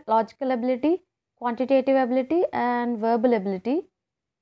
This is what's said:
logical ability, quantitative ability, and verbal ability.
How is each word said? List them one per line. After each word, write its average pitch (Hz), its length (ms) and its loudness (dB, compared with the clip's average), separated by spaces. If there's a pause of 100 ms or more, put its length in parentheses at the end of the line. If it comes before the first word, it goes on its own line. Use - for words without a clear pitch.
logical 226 440 -2
ability, 254 520 0 (340)
quantitative 262 600 0
ability, 262 460 0 (100)
and 240 460 -2
verbal 233 340 2
ability. 208 540 -2 (560)